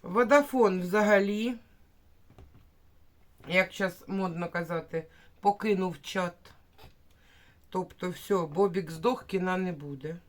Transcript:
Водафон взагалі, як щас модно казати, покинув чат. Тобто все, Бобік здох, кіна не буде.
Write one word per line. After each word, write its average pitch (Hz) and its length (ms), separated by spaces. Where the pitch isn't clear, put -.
Водафон 233 760
взагалі, 208 760
як 185 240
щас - 360
модно 180 400
казати, 165 580
покинув 202 640
чат. 180 320
Тобто 180 420
все, 175 360
Бобік 170 440
здох, 165 360
кіна 185 300
не 185 160
буде. 147 440